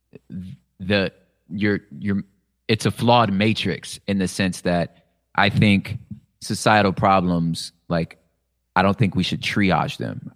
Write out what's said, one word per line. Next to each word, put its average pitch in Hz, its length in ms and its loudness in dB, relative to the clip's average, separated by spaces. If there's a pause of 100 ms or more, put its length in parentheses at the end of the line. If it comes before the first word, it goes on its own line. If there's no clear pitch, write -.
(800)
the, 98 320 0 (360)
you're, 101 320 -2 (200)
you're, 98 240 -4 (420)
it's - 180 -2
a 110 60 0
flawed 117 420 4
matrix 101 760 -2
in 98 100 0
the 92 80 0
sense 92 360 -4
that 87 420 -2 (320)
I 101 140 4
think 101 480 2 (420)
societal 104 520 2
problems, 87 800 0 (180)
like, 85 300 -4 (560)
I 92 80 2
don't 98 160 2
think 95 160 0
we 92 80 0
should - 180 -4
triage 85 580 0
them. 58 380 -10